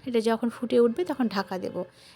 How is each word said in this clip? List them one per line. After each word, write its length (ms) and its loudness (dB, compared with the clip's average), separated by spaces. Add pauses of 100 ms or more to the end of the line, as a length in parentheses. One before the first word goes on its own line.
এটা 140 0
যখন 300 2
ফুটে 300 0
উঠবে 260 4
তখন 220 0
ঢাকা 300 -4
দেবো। 240 -8 (340)